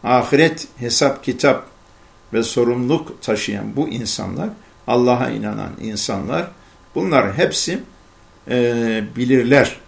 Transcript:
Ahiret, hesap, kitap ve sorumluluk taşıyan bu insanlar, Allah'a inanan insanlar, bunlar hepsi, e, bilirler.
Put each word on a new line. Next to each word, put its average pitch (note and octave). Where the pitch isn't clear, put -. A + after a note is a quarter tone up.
Ahiret, C#3
hesap, B2+
kitap C3
ve A2+
sorumluluk B2
taşıyan G#2+
bu C#3+
insanlar, A#2
Allah'a B2
inanan G#2+
insanlar, A2
bunlar C#3
hepsi, F3+
e, A#2
bilirler. B2